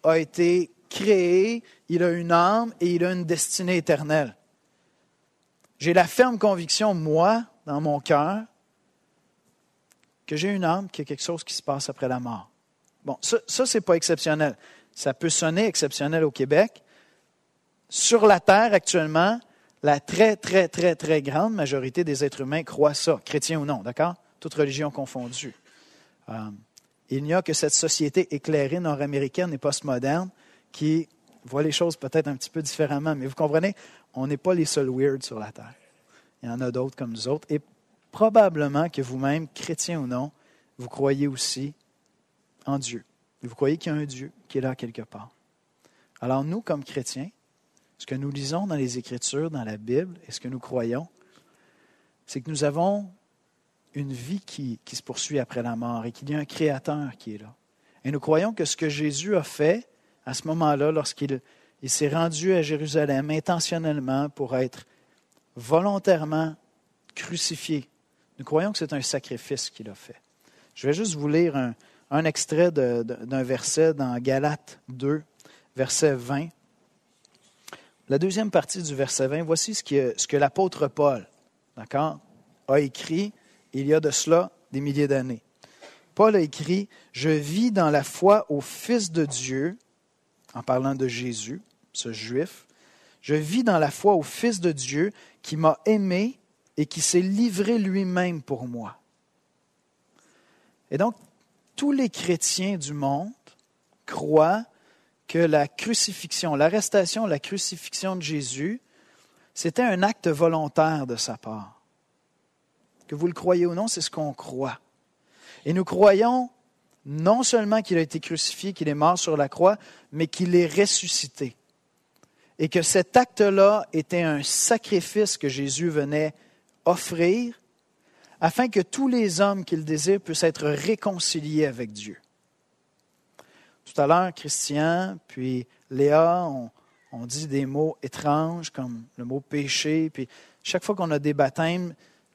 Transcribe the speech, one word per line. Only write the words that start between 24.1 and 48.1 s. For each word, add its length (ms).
Toute 140
religion 360
confondue. 640
Euh, 180
il 120
n'y 120
a 80
que 100
cette 220
société 600
éclairée 460
nord-américaine 720
et 60
postmoderne 720
qui 340
voit 180
les 80
choses 260
peut-être 320
un 80
petit 140
peu 120
différemment. 520
Mais 120
vous 80
comprenez, 420
on 120
n'est 120
pas 160
les 100
seuls 240
weirds 340
sur 160
la 140
terre. 220
Il 60
y 40
en 100
a 80
d'autres 260
comme 160
nous 160
autres. 220
Et 100
probablement 800
que 140
vous-même, 460
chrétien 520
ou 60
non, 260
vous 100
croyez 400
aussi 460
en 140
Dieu. 260
Et 40
vous 80
croyez 220
qu'il 160
y 20
a 40
un 60
Dieu 280
qui 100
est 40
là 120
quelque 280
part. 280
Alors 220
nous, 180
comme 220
chrétiens, 460
ce 80
que 80